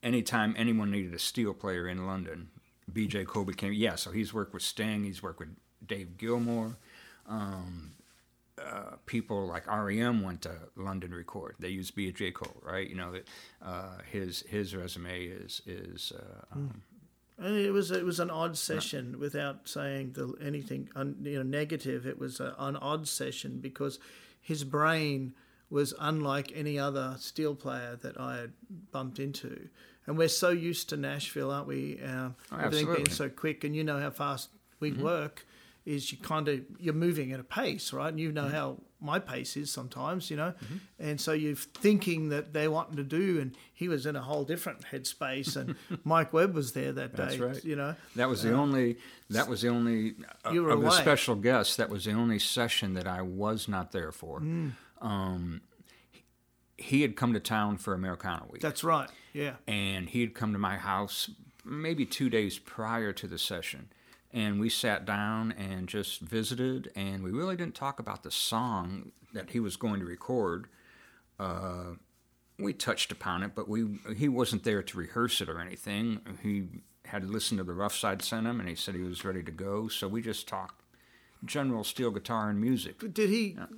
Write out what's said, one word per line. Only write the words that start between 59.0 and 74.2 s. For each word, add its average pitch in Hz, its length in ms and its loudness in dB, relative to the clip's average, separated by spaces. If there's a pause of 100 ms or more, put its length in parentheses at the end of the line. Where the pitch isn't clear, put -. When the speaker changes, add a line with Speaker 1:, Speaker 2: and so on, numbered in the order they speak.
Speaker 2:
yeah. 143 220 -2 (120)
Speaker 1:
And 98 420 0
he 120 120 2
had 113 140 2
come 107 180 0
to 101 60 2
my 98 180 2
house 98 540 0 (340)
maybe 151 420 0
two - 240 2
days 107 280 4
prior 113 560 -2
to - 120 -8
the 87 120 -6
session. 82 500 -4 (460)
And 104 240 2
we 110 120 4
sat 107 340 2
down 107 480 0
and 95 340 -4
just - 340 -4
visited, 120 760 -2
and 98 260 -2
we 92 80 -4
really 175 240 0
didn't 170 200 -4
talk 139 260 -4
about 104 220 -6
the - 80 -10
song 101 800 0 (220)
that 95 160 -8
he 120 100 0
was 101 160 0
going 104 240 0
to 90 60 -2
record. 98 640 0 (720)
Uh, 90 580 -4 (600)
we 202 140 0
touched - 400 0
upon 92 300 -2
it, 98 120 -4
but - 140 -4
we, 107 300 2 (180)
he 147 120 4